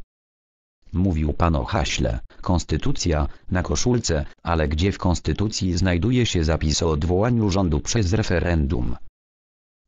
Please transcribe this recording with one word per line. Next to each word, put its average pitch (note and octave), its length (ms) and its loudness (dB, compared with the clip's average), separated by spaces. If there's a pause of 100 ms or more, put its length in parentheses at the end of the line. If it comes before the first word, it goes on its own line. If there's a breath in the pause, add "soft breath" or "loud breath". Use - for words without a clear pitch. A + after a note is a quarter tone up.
(920)
Mówił D#2 400 0
pan E2 220 2
o B1 100 -2
haśle, A#1 540 -2 (220 loud breath)
konstytucja, D2+ 880 0 (240 loud breath)
na F2+ 120 0
koszulce, E2 600 0 (180)
ale D#2+ 240 0
gdzie D#2+ 240 0
w - 60 -4
konstytucji F#2 800 -2
znajduje F#2+ 480 2
się F2 180 0
zapis D#2 400 0
o E2+ 60 2
odwołaniu G2 600 2
rządu F2 300 2
przez G2 340 0
referendum? D#2 800 2 (920)